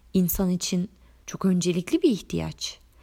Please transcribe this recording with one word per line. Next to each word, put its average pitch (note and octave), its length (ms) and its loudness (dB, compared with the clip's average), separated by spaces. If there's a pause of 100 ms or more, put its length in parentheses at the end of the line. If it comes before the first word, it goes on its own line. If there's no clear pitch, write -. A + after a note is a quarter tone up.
(140)
insan F#3 360 2
için F3+ 400 -2 (360)
çok - 200 -6
öncelikli F3+ 560 0
bir D#4 100 6
ihtiyaç. D#3+ 680 -6 (240)